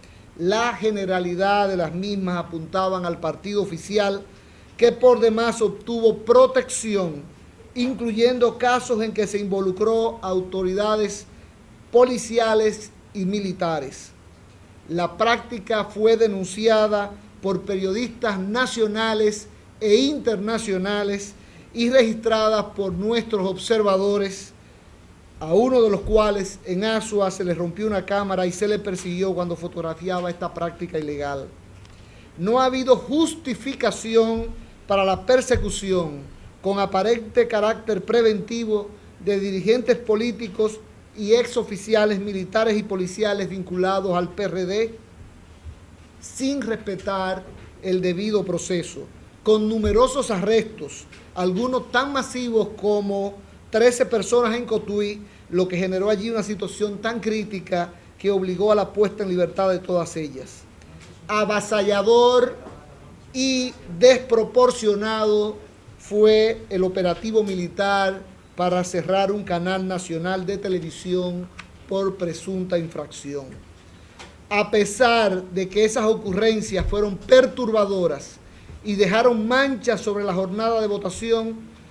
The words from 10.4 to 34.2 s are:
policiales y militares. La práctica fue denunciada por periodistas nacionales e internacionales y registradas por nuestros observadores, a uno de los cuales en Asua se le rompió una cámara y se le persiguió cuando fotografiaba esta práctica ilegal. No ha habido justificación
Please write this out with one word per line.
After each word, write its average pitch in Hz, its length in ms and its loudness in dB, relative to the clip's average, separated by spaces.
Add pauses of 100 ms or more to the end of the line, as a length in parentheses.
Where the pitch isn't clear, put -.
policiales 226 1000 2 (220)
y 196 120 -4
militares. 175 880 -4 (800)
La 170 280 -4
práctica 226 680 -2
fue 214 300 2
denunciada 214 960 2 (300)
por 180 200 -2
periodistas 196 760 -4
nacionales 214 1080 0 (320)
e 214 160 4
internacionales 208 1400 -2 (400)
y 233 160 0
registradas 220 760 2 (100)
por 196 160 -4
nuestros 214 580 -2
observadores, 196 1040 0 (880)
a 160 140 -4
uno 247 280 4
de 220 80 6
los 190 120 0
cuales 208 640 0
en 185 180 -4
Asua 208 480 0
se 190 140 -6
le 175 100 0
rompió 175 320 -4
una 208 180 -2
cámara 196 400 -2
y 180 60 -2
se 208 160 -4
le 208 100 0
persiguió 180 560 -4
cuando 175 220 -4
fotografiaba 170 760 -6
esta 175 240 -8
práctica 170 460 -6
ilegal. 143 480 -6 (920)
No 220 220 2
ha 262 60 4
habido 254 320 4
justificación 226 1500 -2 (400)